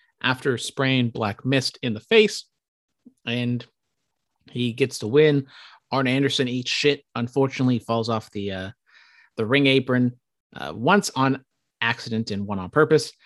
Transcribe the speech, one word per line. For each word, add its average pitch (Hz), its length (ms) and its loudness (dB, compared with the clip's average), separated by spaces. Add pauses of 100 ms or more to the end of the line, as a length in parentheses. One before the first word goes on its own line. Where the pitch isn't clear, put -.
(220)
after 127 360 0
spraying 131 520 0
Black 113 340 -6
Mist 131 380 0
in 123 100 -4
the 104 80 -8
face, 220 440 2 (840)
and 120 400 -4 (840)
he 123 240 -4
gets 123 260 -2
the 110 100 -6
win. 143 400 4 (420)
Arn 131 160 0
Anderson 135 400 0
eats 123 240 -6
shit. - 340 0 (120)
Unfortunately, 127 600 0
he - 60 -12
falls 113 240 -2
off 110 220 -4
the, 101 220 -8
uh, 95 180 -8 (680)
the 110 100 -2
ring 139 200 4
apron, 127 540 2 (340)
uh, 71 180 -10
once 165 440 2
on 131 280 0 (360)
accident 113 500 -4
and 101 160 -6
one 101 140 -6
on 90 100 -10
purpose. 151 400 2 (160)